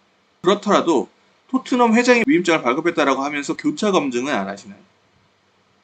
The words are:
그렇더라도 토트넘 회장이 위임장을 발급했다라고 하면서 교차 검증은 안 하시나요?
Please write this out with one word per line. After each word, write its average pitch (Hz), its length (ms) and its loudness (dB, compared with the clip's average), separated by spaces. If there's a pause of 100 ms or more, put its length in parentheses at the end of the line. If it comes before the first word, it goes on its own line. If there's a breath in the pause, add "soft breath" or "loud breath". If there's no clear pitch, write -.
(420)
그렇더라도 180 680 0 (400)
토트넘 247 460 0
회장이 240 300 4
위임장을 165 360 2
발급했다라고 139 600 0
하면서 147 320 -6
교차 147 360 -2
검증은 139 420 -2
안 98 140 -4
하시나요? 98 320 -14 (1040)